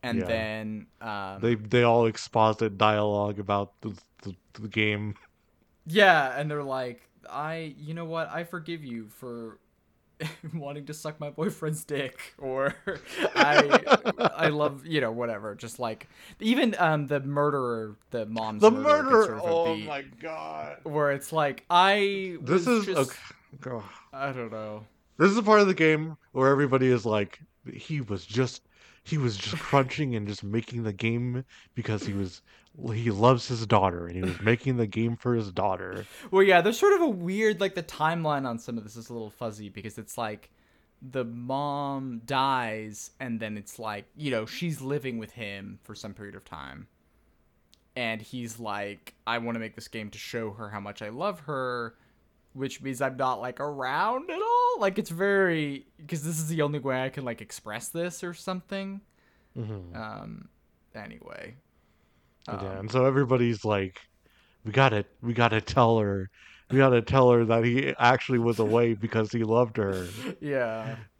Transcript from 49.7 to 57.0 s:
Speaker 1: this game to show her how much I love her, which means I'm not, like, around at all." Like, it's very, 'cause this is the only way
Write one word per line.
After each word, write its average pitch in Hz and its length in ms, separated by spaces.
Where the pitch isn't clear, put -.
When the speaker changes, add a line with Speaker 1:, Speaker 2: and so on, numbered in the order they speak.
Speaker 1:
this - 140
game 107 220
to 107 80
show 113 340
her 104 180
how 104 100
much 104 220
I 104 60
love 165 320
her, 127 560
which 135 300
means 135 200
I'm 131 140
not, 127 240
like, 123 200
around 147 720
at 339 100
all." 480 400
Like, 196 180
it's - 120
very, 170 760
'cause 151 160
this 156 160
is 160 100
the 160 140
only 147 160
way 131 240